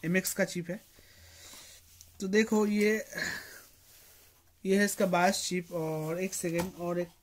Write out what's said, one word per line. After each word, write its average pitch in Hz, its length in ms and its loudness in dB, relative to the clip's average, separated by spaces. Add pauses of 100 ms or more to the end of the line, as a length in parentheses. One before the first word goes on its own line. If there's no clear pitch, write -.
एमएक्स 180 280 0
का 196 120 0
chip 175 260 -6
है। 196 140 -10 (1400)
तो 196 80 -4
देखो 214 380 4
ये, 208 380 2 (1600)
ये 190 120 4
है 202 60 6
इसका 196 220 0
bias 180 420 2
chip 175 240 -4
और 160 480 -4
एक 190 140 -4
second 170 360 -2 (100)
और 175 200 -2
एक 175 80 -4 (140)